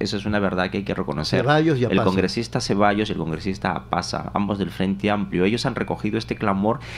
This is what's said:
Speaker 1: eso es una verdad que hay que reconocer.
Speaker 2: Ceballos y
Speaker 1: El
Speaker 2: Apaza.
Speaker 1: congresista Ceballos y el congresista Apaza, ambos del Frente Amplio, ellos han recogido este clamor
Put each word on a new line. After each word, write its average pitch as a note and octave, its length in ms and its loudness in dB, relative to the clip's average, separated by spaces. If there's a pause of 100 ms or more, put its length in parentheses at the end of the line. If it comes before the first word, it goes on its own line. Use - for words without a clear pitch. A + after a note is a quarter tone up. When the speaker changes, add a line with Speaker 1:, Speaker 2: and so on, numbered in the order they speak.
Speaker 1:
eso G#2 180 -2
es G2 80 -6
una G#2 140 2
verdad F#2 300 2
que G#2+ 80 -2
hay G2+ 60 -2
que F#2+ 80 -2
reconocer. D#2 480 0
Speaker 2:
Ceballos D3+ 380 4
y B2 60 2
Speaker 1:
El A2+ 80 2
Speaker 2:
Apaza. A#2 120 6
Speaker 1:
congresista F#2+ 560 0
Ceballos G#2 480 2
y G#2 40 -2
el - 60 -4
congresista F2 540 -2
Apaza, - 600 -4
ambos G2+ 240 0
del A2 120 -2
Frente G2 400 -2
Amplio, F#2+ 360 0
ellos A#2 180 0
han B2 120 -2
recogido G#2 420 -2
este - 180 -4
clamor G#2 440 0 (180)